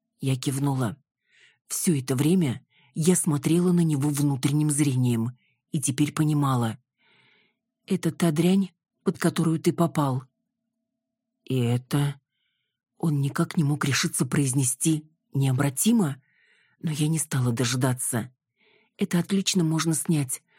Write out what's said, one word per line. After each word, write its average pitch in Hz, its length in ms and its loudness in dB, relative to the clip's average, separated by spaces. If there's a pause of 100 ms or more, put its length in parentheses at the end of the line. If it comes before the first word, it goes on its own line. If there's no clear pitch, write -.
(200)
Я 135 160 -2
кивнула. 131 640 -2 (720)
Всё - 300 0
это 131 180 -2
время 151 500 2 (300)
я 165 200 4
смотрела 165 560 2
на 175 100 4
него 151 280 2
внутренним 147 640 0
зрением 127 640 0 (340)
и 156 100 -2
теперь 147 320 -2
понимала. 139 640 0 (1080)
«Это 175 260 -2
та 170 200 2
дрянь, 180 400 2 (320)
под 180 140 -2
которую 165 420 0
ты 165 140 0
попал». 143 500 0 (1200)
«И 131 160 -4
это?» 127 600 -2 (800)
Он 147 240 -2
никак 143 360 -2
не 165 60 4
мог 143 220 0
решиться 139 400 -2
произнести 139 840 0 (240)
«необратимо», 139 880 0 (600)
но 165 100 -4
я 151 160 -2
не 160 120 0
стала 123 320 -2
дожидаться. 123 840 -2 (640)
«Это 185 220 -2
отлично 190 440 0
можно 160 300 0
снять. 151 480 -2 (180)